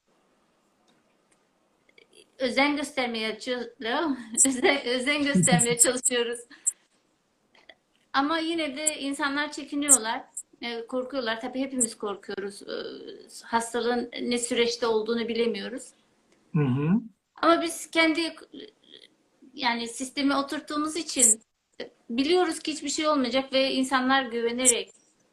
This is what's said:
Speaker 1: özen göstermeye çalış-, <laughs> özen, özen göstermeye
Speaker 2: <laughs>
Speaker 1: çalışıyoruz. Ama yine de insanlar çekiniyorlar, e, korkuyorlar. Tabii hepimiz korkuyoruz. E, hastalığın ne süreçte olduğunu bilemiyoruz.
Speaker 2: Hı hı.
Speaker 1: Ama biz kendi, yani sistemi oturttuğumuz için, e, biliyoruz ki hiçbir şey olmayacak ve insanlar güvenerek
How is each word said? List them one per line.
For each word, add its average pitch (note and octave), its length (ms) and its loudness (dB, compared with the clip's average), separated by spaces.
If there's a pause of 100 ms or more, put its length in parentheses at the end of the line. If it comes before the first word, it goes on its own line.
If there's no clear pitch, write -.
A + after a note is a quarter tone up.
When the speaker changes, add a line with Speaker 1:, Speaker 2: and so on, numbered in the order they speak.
(2500)
Speaker 1:
özen C4+ 380 2
göstermeye A3+ 640 -4
çalış-, B3 280 -6 (120)
<laughs> B3 640 0
özen, C#4 400 2
özen B3+ 380 0
göstermeye A#3+ 540 4
Speaker 2:
<laughs> - 60 8
Speaker 1:
çalışıyoruz. A#3+ 560 0 (1700)
Ama D4 260 2
yine D#4+ 380 -2
de D4+ 220 -2
insanlar C#4+ 520 -2
çekiniyorlar, C#4 720 2 (380)
e, A#3 260 -6
korkuyorlar. B3+ 540 -2
Tabii C4 180 -6
hepimiz C4 380 -2
korkuyoruz. G3 640 -8
E, - 140 -10 (680)
hastalığın A#3+ 680 -2 (100)
ne A#3+ 160 -2
süreçte A#3 500 0
olduğunu A3 400 0
bilemiyoruz. A3 560 -2 (720)
Speaker 2:
Hı D3+ 80 4
hı. C#3 260 2 (460)
Speaker 1:
Ama E4+ 260 4
biz E4 300 -6
kendi, D#4+ 440 2 (1160)
yani A#3 340 -2
sistemi C4+ 480 0
oturttuğumuz D4+ 600 -4
için, C#4+ 460 2 (400)
e, - 100 -12 (180)
biliyoruz D#4+ 500 2
ki D#4 120 -6
hiçbir D4 180 -8
şey D#4 180 -2
olmayacak C4 460 2
ve C4+ 180 4
insanlar C4 520 2
güvenerek A#3 720 0 (400)